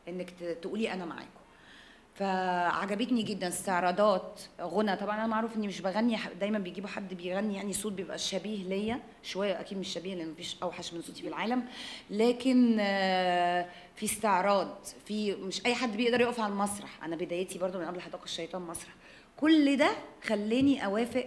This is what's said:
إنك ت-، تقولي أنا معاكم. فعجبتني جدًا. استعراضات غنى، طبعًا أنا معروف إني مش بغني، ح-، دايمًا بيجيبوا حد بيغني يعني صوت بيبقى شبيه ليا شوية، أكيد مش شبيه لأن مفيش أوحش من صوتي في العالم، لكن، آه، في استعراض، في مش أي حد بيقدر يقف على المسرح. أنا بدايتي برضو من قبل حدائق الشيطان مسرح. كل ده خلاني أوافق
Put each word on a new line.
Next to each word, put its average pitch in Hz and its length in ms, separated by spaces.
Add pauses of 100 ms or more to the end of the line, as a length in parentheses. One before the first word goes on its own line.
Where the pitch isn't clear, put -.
إنك 180 220
ت-، 170 320
تقولي 208 300
أنا 185 120
معاكم. 135 240 (840)
فعجبتني 190 1080
جدًا. 190 260
استعراضات 185 920 (200)
غنى، 185 360
طبعًا 202 200
أنا 220 100
معروف 226 300
إني 214 100
مش 175 140
بغني، 214 360
ح-، 170 120 (120)
دايمًا 214 180
بيجيبوا 196 300
حد 196 260
بيغني 190 420
يعني 196 160
صوت 202 200
بيبقى 180 260
شبيه 196 460
ليا 208 360 (220)
شوية، 190 380
أكيد 196 180
مش 180 100
شبيه 180 260
لأن 160 160
مفيش 156 320
أوحش 170 320
من 170 80
صوتي - 200
في 165 60
العالم، 214 360 (460)
لكن، 240 680
آه، 185 840 (300)
في 214 100
استعراض، 196 680 (320)
في 208 280
مش 190 320
أي 240 80
حد 233 220
بيقدر 240 240
يقف 240 200
على 208 120
المسرح. 202 520
أنا 165 120
بدايتي 175 420
برضو 185 200
من 165 80
قبل 180 140
حدائق 165 220
الشيطان 170 400
مسرح. 170 320 (420)
كل 294 400
ده 302 140 (340)
خلاني 226 640
أوافق 233 400